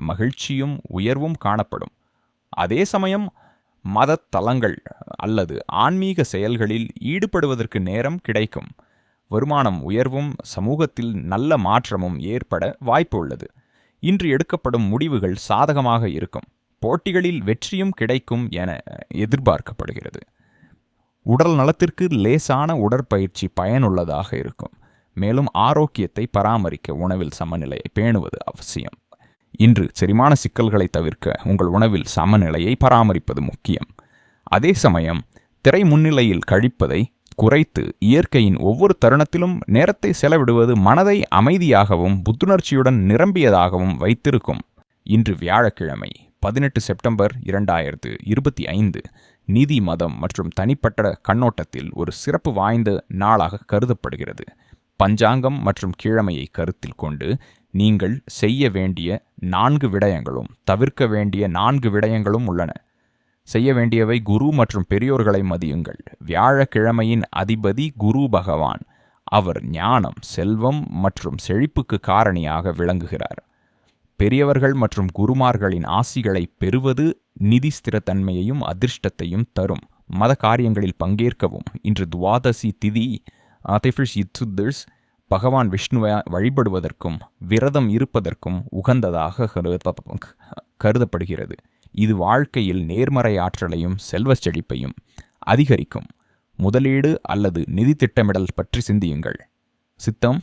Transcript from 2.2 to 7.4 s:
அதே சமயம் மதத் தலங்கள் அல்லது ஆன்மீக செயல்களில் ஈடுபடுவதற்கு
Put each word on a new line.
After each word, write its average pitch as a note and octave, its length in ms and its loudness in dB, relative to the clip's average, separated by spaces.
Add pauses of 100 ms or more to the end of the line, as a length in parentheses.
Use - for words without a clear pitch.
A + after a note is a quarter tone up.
அதே B2 320 -2
சமயம் G3 420 -2 (580)
மதத் B2 460 0
தலங்கள் A2 460 0 (400)
அல்லது F#2+ 380 -2 (220)
ஆன்மீக F3 480 0
செயல்களில் A2+ 640 -2 (180)
ஈடுபடுவதற்கு D3 720 -2